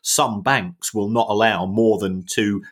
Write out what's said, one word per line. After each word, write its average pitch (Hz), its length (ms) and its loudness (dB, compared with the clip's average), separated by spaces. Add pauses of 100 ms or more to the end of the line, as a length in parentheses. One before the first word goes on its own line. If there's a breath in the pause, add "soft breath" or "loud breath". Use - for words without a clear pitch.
some 113 400 -2
banks 98 500 -2
will 104 180 -2
not 117 180 2
allow 104 360 2
more 107 340 2
than 92 260 -4
two 104 480 -2